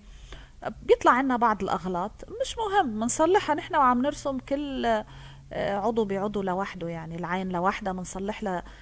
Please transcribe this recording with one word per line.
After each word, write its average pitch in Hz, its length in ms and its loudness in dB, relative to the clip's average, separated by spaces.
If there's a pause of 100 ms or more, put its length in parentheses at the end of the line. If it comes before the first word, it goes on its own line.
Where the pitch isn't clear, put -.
(840)
بيطلع 370 300 6
عنا 254 240 2
بعض 214 260 2
الاغلاط، 180 500 -2 (300)
مش - 160 -6
مهم، 392 280 2
منصلحها 294 680 2
نحن 349 220 -4
وعم 247 260 6
نرسم 285 360 -2
كل، 277 480 -2
آه، 220 180 2 (720)
عضو 220 280 2
بعضو 196 380 -2
لوحده، 185 460 -2
يعني 165 280 -8
العين 180 320 -2
لوحدها 190 440 0
منصلح 190 500 -6
لها 185 220 -2 (180)